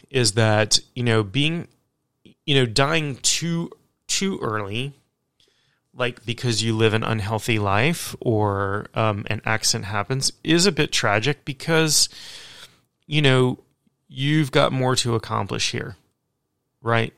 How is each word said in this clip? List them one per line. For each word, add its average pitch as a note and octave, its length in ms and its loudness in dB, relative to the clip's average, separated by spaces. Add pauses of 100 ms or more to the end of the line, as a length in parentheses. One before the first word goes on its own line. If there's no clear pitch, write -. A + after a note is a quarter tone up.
is A#2+ 240 0
that, G#2+ 460 4 (160)
you B2 80 -4
know, A2+ 200 2
being, C#3+ 440 -2 (760)
you C#3+ 100 2
know, C3 100 6
dying C#3 520 0
too, E3+ 540 -2 (360)
too - 340 -2
early A2 520 -6 (1000)
like, B2 320 -6
because A2+ 380 -2
you A2+ 120 0
live A2 180 4
an A2 100 0
unhealthy A2 560 -2
life G#2 600 0
or, G2+ 760 0
um, G#2+ 340 -2
an G#2 180 -6
accident A2 400 -2
happens G#2 460 -4 (120)
is E3+ 220 2
a G3+ 60 4
bit D3 200 -2
tragic A2 540 0
because, D#3 640 0 (1000)
you D3+ 140 2
know, B2+ 380 4 (480)
you've C#3+ 440 0
got C#3+ 200 4
more B2+ 240 0
to A#2+ 200 0
accomplish A2 560 -2
here, - 240 -8 (840)
right? A2+ 360 0